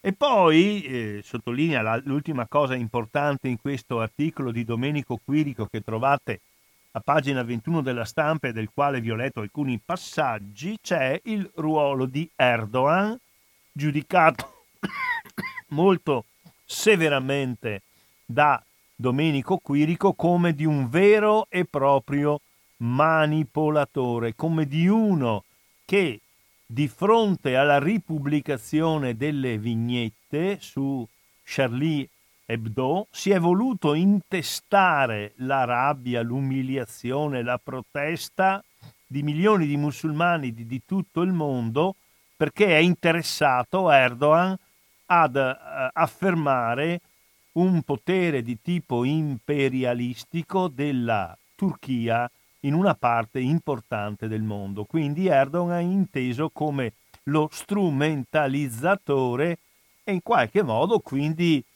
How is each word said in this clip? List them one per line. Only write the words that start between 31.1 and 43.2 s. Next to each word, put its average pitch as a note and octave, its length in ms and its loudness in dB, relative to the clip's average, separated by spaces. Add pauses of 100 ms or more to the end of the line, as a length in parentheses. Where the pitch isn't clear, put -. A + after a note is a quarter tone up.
Charlie C3+ 680 -2 (380)
Hebdo B2 640 -2
si - 200 -4
è F#3+ 100 4
voluto F3+ 540 2
intestare E3 1400 0
la B2+ 280 0
rabbia, B2 560 -2
l'umiliazione, C3 1200 -4
la B2 200 -2
protesta D#3+ 1000 -4 (440)
di C#3 160 -6
milioni E3 440 2
di C#3+ 120 -2
musulmani D3+ 760 -2
di, A2+ 140 -12
di B2 180 -8
tutto F#3 380 -4
il F#3 100 0
mondo, C#3+ 600 0 (420)
perché D#3+ 300 2
è D#3+ 140 6
interessato E3 1120 2